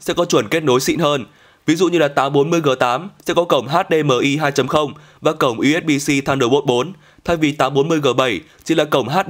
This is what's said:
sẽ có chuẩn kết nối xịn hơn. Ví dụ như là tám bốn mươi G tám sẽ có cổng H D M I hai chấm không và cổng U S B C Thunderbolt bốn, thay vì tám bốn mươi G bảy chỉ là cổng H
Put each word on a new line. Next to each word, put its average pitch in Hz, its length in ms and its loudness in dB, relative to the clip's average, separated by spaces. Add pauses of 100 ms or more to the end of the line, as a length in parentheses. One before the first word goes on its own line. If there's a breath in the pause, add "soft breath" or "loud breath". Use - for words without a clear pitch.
sẽ 170 140 -4
có 175 100 0
chuẩn 139 240 0
kết 160 160 -2
nối 127 160 4
xịn 160 180 -2
hơn. 147 260 0 (420 soft breath)
Ví 156 80 2
dụ 170 140 2
như 175 100 2
là 147 100 2
tám 139 240 -2
bốn 143 180 2
mươi 170 100 0
G 151 80 0 (100)
tám 131 320 -2 (160)
sẽ 175 80 -2
có 170 100 2
cổng 147 220 0
H 147 100 -2 (140)
D 165 40 0 (100)
M 143 60 2 (100)
I 139 160 0
hai 151 160 -2
chấm 131 160 0
không 151 240 0 (280 loud breath)
và 151 120 0
cổng 143 240 0
U 104 80 -2
S 156 200 0
B 160 60 0
C 143 360 -2
Thunderbolt 135 380 0
bốn, 131 280 0 (320 soft breath)
thay 170 120 -2
vì 156 160 0
tám 139 220 -2
bốn 139 140 2
mươi 165 100 0
G 143 180 0
bảy 127 240 0 (240 soft breath)
chỉ 160 100 0
là 156 100 2
cổng 147 240 -2
H 156 100 -2 (120)